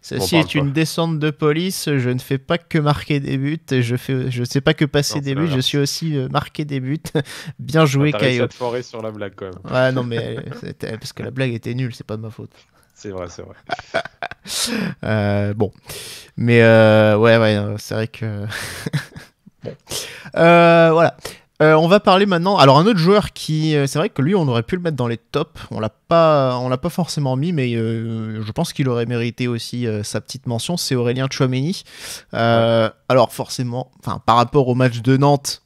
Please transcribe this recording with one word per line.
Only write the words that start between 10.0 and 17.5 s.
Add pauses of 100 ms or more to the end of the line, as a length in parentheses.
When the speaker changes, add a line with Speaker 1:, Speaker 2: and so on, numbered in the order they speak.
Speaker 1:
mais,
euh, (180)
c'était,
parce
que
la
blague
était
nulle.
C'est
pas
de
ma
faute. (440)
Speaker 2:
C'est
vrai,
c'est
vrai. (400)
Speaker 1:
<laughs> (1040)
Euh,
bon. (680)
Mais,
euh,
ouais,
ouais,